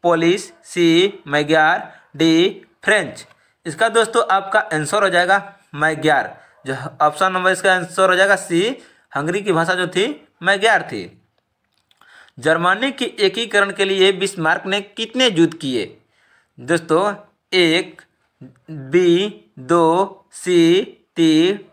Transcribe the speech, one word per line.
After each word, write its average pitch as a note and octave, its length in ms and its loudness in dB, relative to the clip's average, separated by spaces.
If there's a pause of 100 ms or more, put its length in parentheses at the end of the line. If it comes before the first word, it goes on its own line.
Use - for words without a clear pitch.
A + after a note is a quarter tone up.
पोलिश, E3+ 500 0 (120)
सी, F3 600 0
मैग्यार, D#3 640 0 (240)
डी, E3 500 2 (180)
फ्रेंच। F#3 420 -2 (400)
इसका E3+ 240 -2
दोस्तों A3+ 380 2
आपका G3 320 0 (120)
आंसर D#3 300 -2
हो G3 60 2
जाएगा F3+ 340 2 (320)
मैग्यार। D3 640 0 (300)
जो C3+ 80 -8 (260)
ऑप्शन D#3 320 0
नंबर F#3 200 0
इसका F#3 220 2
आंसर F3+ 360 0
हो F3+ 60 2
जाएगा G3 220 4
सी, G3 380 -2 (400)
हंगरी F3 260 -4
की G3 100 -2
भाषा E3 220 0
जो F3+ 140 -4
थी F#3 200 -2 (340)
मैग्यार F#3+ 400 2
थी। G2 220 -10 (1300)
जर्मनी F3 540 0
के C4 120 -6 (160)
एकीकरण G3+ 520 0
के G3+ 120 -2
लिए F#3+ 300 2
बिस्मार्क F3+ 520 -2
ने G3 140 -2
कितने A3+ 480 -4
युद्ध E3 260 2
किए? B2+ 400 -6 (640)
दोस्तों E3 560 -2 (380)
एक, F3+ 480 0 (680)
बी E3+ 760 0 (160)
दो, E3+ 720 0
सी F3 500 2 (340)
तीन E3 420 2 (140)